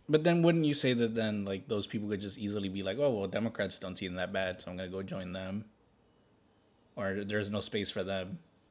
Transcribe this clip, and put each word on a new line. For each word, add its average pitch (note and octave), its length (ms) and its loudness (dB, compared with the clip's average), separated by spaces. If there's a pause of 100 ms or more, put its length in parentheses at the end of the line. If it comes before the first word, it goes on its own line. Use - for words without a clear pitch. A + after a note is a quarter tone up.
But D#3 160 6
then E3+ 200 6
wouldn't E3 220 6
you D3 100 4
say C3 180 4
that A#2 220 2
then, G#2+ 300 0
like, G2 220 -4
those G2+ 200 -2
people G#2 200 -4
could G2+ 140 -2
just G2+ 160 -8
easily G#2 320 -2
be G2 140 -4
like, G2 160 -2
"Oh, C#3+ 100 4
well, G2+ 180 0
Democrats G#2 520 -2
don't F#2 180 -8
seem F#2 200 -4
that F#2 140 -2
bad, F#2+ 300 -2
so - 80 -12
I'm F2+ 80 -8
gonna F#2 100 -6
go F#2+ 140 -6
join F#2 320 -8
them"? F#2+ 320 -6 (1300)
Or G2 280 -2
there's G2+ 260 -2
no G#2 100 -2
space G2+ 300 -2
for G2 140 -2
them. F#2+ 340 -4 (340)